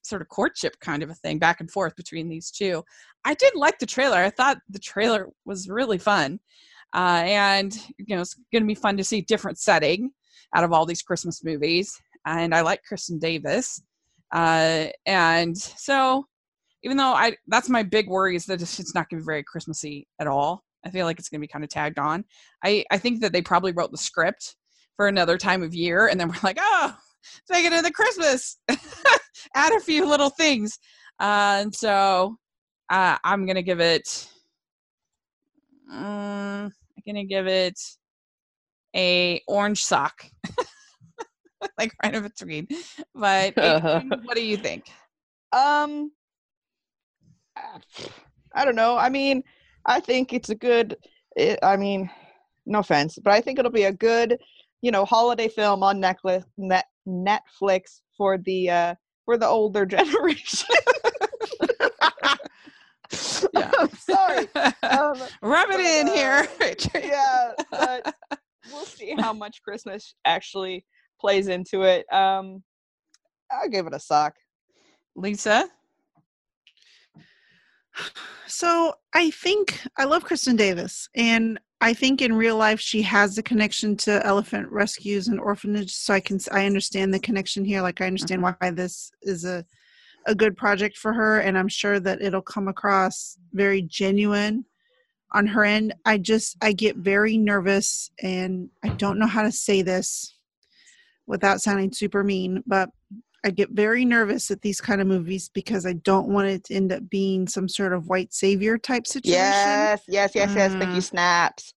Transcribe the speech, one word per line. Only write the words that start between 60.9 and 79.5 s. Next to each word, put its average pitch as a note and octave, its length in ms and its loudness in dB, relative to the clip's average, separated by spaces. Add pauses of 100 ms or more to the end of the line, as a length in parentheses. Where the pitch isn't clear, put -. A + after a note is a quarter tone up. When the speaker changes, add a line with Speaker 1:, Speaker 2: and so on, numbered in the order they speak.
Speaker 1:
Yeah. - 200 0
Speaker 2:
<laughs> C5+ 60 4
I'm - 180 2
sorry. F#4+ 540 2
Speaker 1:
<laughs> - 40 -18 (280)
Speaker 2:
Um, C4+ 360 0 (220)
Speaker 1:
Rub E4 280 2
it F#4+ 80 0
Speaker 2:
but, - 20 0
Speaker 1:
in D#4 300 2
Speaker 2:
uh, G4 40 0
Speaker 1:
here. C#4 340 2 (480)
<laughs> D4 140 -4
Speaker 2:
yeah, C4 420 2 (180)
but B3+ 460 -4 (560)
we'll D4 140 -12
see - 320 -12
how A3 160 -2
much G#3+ 300 -14
Christmas G#3 520 -14 (100)
actually F#3 600 -2 (340)
plays G3 280 2
into F#3 360 -2
it. F#3 280 4
Um, F#3+ 520 0 (880)
I'll - 180 -4
give F#3+ 180 -2
it C#3 60 -10
a C#3 60 -10
sock. D3+ 340 0 (800)
Speaker 1:
Lisa? G#3 520 0 (2750)
Speaker 3:
So E4+ 460 2 (200)
I E4 180 4
think G4 480 0 (180)